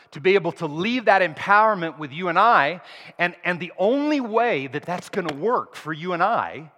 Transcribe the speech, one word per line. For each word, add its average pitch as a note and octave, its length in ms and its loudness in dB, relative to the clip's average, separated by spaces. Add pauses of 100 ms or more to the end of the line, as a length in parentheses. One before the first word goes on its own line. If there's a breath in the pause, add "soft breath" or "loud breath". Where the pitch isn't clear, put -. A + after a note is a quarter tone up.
(120 soft breath)
to D3+ 80 -14
be F#3+ 140 4
able E3+ 180 2
to E3+ 140 -8
leave G#3 380 -4
that G3 160 6
empowerment F#3 760 2
with D3 140 -10
you F3 160 -6
and E3+ 100 2
I. F#3 420 4 (380 loud breath)
And, E3+ 260 0
and F3 160 -2
the E3+ 160 -10
only C#4+ 440 0
way A3 480 0
that C#3 160 -8
that's F3 260 -8
gonna F3 240 -6
work E3+ 420 -4
for D3+ 160 -10
you E3+ 220 -6
and E3+ 80 0
I C#3+ 560 -4